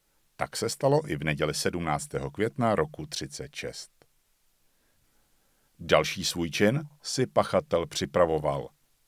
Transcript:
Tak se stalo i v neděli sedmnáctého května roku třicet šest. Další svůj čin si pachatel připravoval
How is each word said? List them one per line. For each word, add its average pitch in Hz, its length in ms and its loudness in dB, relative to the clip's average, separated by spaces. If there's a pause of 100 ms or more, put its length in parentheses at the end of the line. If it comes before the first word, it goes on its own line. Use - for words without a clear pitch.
(360)
Tak - 220 -6
se 113 120 -2
stalo 147 420 2
i 80 40 -2
v 71 80 -4
neděli 76 300 0
sedmnáctého 73 760 -2
května 110 440 0
roku 78 300 -2
třicet - 500 -10
šest. - 360 -10 (1900)
Další 80 460 2
svůj 85 240 -2
čin 117 400 2 (120)
si - 260 -2
pachatel 87 600 2
připravoval 76 840 0 (380)